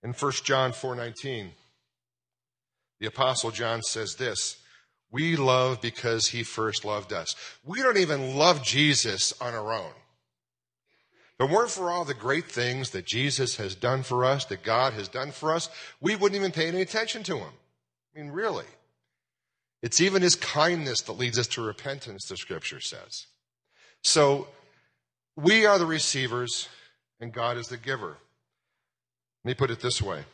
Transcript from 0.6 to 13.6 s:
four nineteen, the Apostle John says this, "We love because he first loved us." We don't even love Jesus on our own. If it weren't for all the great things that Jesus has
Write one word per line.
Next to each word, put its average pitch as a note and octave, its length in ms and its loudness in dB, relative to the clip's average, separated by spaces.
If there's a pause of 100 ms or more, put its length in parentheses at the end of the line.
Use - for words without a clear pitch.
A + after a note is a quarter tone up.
four B2 240 -6
nineteen, A#2 600 -8 (1400)
the G#2+ 80 -6
Apostle B2+ 420 0
John A2+ 320 -4
says - 360 -6
this, A#2 400 -4 (520)
"We D#3+ 260 0
love B2+ 460 4
because A2+ 460 0
he A#2+ 160 -2
first A2 420 -4
loved G#2 260 -4
us." E2+ 240 -6 (280)
We G3 180 -6
don't B3 160 4
even C#3 380 0
love D3+ 260 6
Jesus C3 720 2 (100)
on A#2+ 140 -6
our A2 180 -4
own. F2+ 220 -6 (1400)
If C3+ 100 4
it - 0 -
weren't A3 220 4
for F#3 180 -2
all F3 160 -2
the C#3+ 80 -6
great C3+ 380 -2
things B2 400 -2
that F#2 160 -8
Jesus C3 480 0
has G2 200 -6